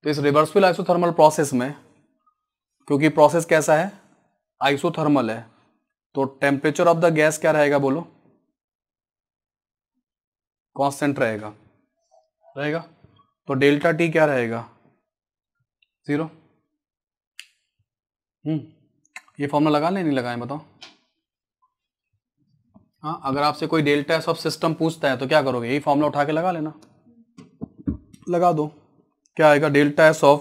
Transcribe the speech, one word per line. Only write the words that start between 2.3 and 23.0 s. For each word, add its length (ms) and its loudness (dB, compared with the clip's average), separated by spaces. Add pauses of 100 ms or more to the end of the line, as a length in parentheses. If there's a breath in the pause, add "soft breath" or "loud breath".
क्योंकि 220 2
प्रोसेस 360 4
कैसा 300 2
है, 160 -2 (680)
isothermal 720 0
है, 100 -8 (760)
तो 100 -2 (180)
temperature 440 0
of 120 4
the 140 2
gas 280 0
क्या 120 0
रहेगा, 260 2
बोलो, 220 -2 (2750)
कांस्टेंट 420 -4
रहेगा, 340 -4 (1040)
रहेगा। 280 -6 (640)
तो 60 -2
डेल्टा 380 2
टी 180 0
क्या 160 2
रहेगा, 420 -4 (1400)
ज़ीरो। 180 -4 (2250)
हम्म, 160 -4 (800)
ये 60 -4
फॉर्मूला 320 0
लगा 120 -2
लें, 120 -4
नहीं 120 -2
लगाएं, 260 -4
बताओ। 200 -10 (2500)